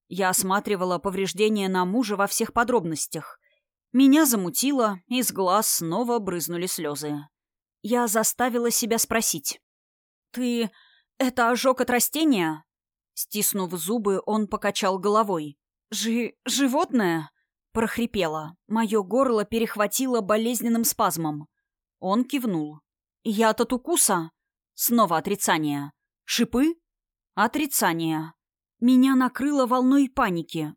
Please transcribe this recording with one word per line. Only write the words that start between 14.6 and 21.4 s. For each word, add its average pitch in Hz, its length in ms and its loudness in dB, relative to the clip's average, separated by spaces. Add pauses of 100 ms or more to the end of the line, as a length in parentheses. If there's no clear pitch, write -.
головой. 190 600 0 (320)
"Жи-, 226 440 -2 (100)
животное?" 240 840 0 (420)
прохрипела. 175 840 -4 (100)
Мое 214 360 0
горло 220 420 0
перехватило 226 760 -2
болезненным 226 640 0
спазмом. 165 640 -2 (520)